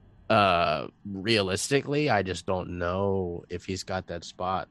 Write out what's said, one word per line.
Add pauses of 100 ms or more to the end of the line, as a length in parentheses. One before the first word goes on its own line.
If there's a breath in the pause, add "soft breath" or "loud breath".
(320)
uh, (180)
realistically,
I
just
don't
know
if
he's
got
that
spot